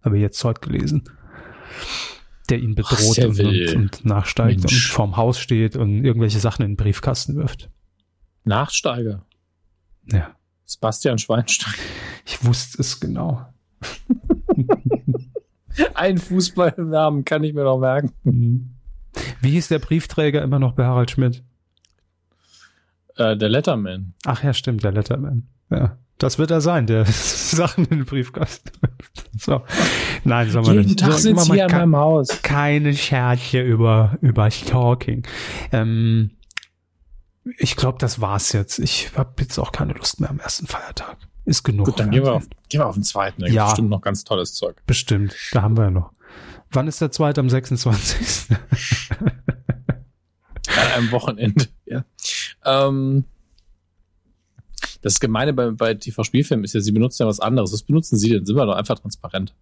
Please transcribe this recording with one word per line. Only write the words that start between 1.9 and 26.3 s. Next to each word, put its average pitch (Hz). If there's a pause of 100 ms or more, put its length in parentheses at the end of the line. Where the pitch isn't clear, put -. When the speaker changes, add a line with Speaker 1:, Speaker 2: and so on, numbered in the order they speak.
Speaker 1:
Der 120
ihn 113
Speaker 2:
Ach, -
Speaker 1:
bedroht 110
Speaker 2:
sehr 120
Speaker 1:
und, 104
Speaker 2:
wild. 95
Speaker 1:
und, - (160)
und -
nachsteigt 101
Speaker 2:
Mensch. 92
Speaker 1:
und 123
vorm 104
Haus 120
steht 110
und 110
irgendwelche 113
Sachen 107
in 101
den 98
Briefkasten 120
wirft. - (720)
Speaker 2:
Nachsteiger? 113 (840)
Speaker 1:
Ja. 90 (360)
Speaker 2:
Sebastian 113
Schweinsteiger. 113 (520)
Speaker 1:
Ich -
wusste -
es -
genau. - (340)
<laughs> - (1700)
Speaker 2:
Einen 185
Fußballnamen 160
kann 156
ich 151
mir 143
noch 131
merken. 131 (120)
Speaker 1:
Mhm. 123 (720)
Wie 131
hieß 165
der 156
Briefträger 151
immer 139
noch 127
bei 127
Harald 123
Schmidt? 123 (1700)
Speaker 2:
Äh, 110
der 107
Letterman. 101 (120)
Speaker 1:
Ach 127
ja, 139
stimmt, 117
der 101
Letterman. 120 (220)
Ja. 127 (200)
Das -